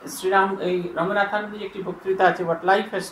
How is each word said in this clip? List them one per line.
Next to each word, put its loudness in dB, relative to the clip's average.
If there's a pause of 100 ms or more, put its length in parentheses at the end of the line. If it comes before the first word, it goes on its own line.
শ্রীরাম, 2
এই -2
রঙ্গনাথানন্দের -2
একটি -10
বক্তৃতা 0
আছে, 4
"What 0
Life 2
Has -4